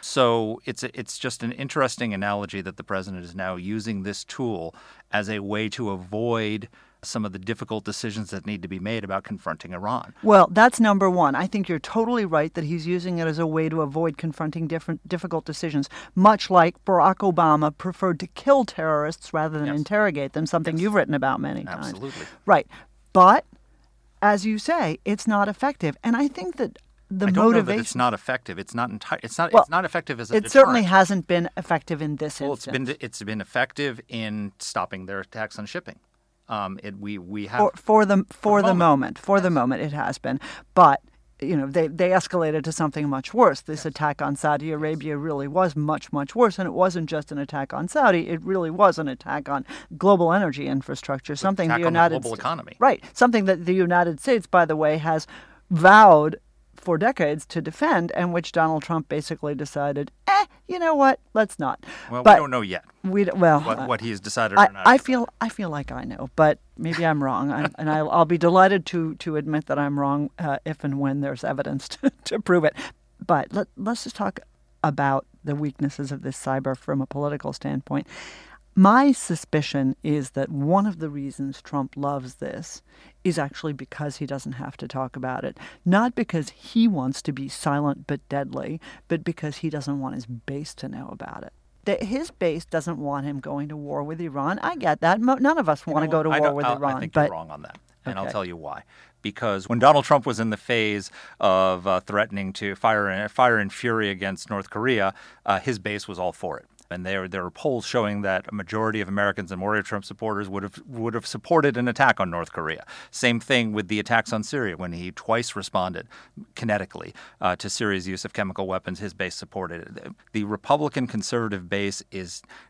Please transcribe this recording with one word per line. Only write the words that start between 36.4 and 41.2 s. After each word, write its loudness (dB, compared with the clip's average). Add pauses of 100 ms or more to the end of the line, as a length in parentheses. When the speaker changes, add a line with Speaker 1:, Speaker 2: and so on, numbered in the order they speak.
Speaker 1:
Um, -6
it, -12
we, -10
we -10
have -4
Speaker 2:
For, 2
for 4
the, 2
for 2
Speaker 1:
For 2
the 4
Speaker 2:
the 4
Speaker 1:
moment. 2
Speaker 2:
moment, 2
for 2
the 2
Speaker 1:
Yes. 2
Speaker 2:
moment, 0
it -4
has -4
been. -4 (340)
But, 4 (400)